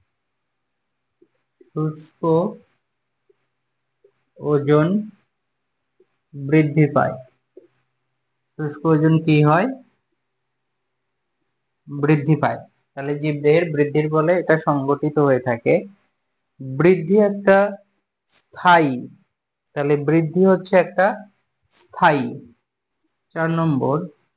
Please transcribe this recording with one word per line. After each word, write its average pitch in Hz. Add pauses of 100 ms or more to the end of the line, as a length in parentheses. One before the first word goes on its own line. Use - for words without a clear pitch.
(1700)
শুষ্ক 156 (2250)
ওজন 147 (1500)
বৃদ্ধি 147
পায়। - (1400)
শুষ্ক 151
ওজন 160 (100)
কি 156
হয়? 160 (2250)
বৃদ্ধি 147
পায়। 127 (340)
তাহলে 139
জীবদেহের 151
বৃদ্ধির 147
ফলে 156
এটা 160 (120)
সংঘটিত 143
হয়ে 139
থাকে। 123 (840)
বৃদ্ধি 160 (120)
একটা 202 (800)
স্থায়ী, 165 (800)
তাহলে 147 (120)
বৃদ্ধি 160
হচ্ছে 190 (120)
একটা 185 (640)
স্থায়ী। 147 (1080)
চার 165
নম্বর, 151 (400)